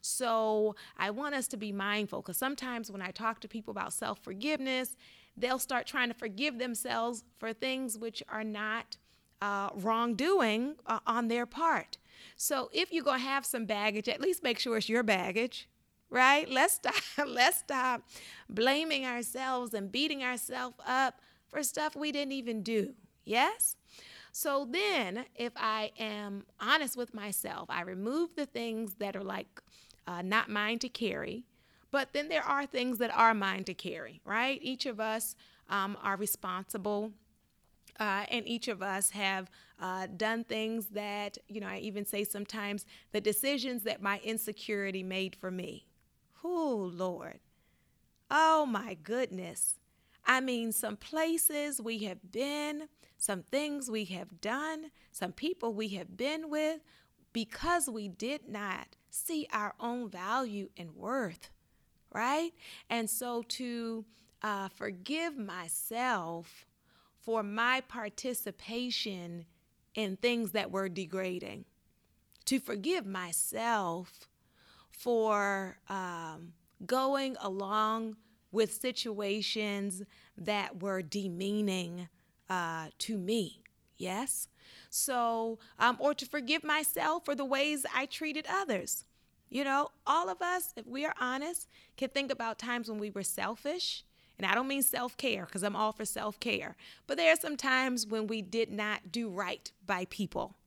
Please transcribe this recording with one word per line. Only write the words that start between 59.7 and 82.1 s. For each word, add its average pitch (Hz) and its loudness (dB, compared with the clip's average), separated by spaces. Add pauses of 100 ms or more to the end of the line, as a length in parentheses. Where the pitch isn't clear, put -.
own 240 -2
value 202 -2
and 165 -12
worth, 190 -4 (600)
right? 294 0 (380)
And 233 0
so 240 -2
to, 233 -4 (380)
uh, 196 -2
forgive 262 -4
myself 185 -4 (540)
for 226 0
my 233 2
participation 214 -6 (480)
in 196 -2
things 233 2
that 196 0
were 190 0
degrading, 185 -4 (800)
to 269 4
forgive 220 -2
myself 185 -2 (640)
for, 202 2 (100)
um, 170 -6 (340)
going 269 2
along 214 0 (360)
with 214 4
situations 202 -2 (340)
that 196 -2
were 190 0
demeaning, 185 0 (400)